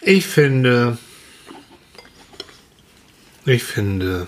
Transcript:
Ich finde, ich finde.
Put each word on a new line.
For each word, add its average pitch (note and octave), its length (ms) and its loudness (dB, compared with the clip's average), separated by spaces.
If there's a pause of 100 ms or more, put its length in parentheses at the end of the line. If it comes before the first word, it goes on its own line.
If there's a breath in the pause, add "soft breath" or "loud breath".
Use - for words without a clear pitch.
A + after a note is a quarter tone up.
Ich F#3+ 240 2
finde, B2+ 720 2 (2500 loud breath)
ich B2+ 160 2
finde. F#2 640 -4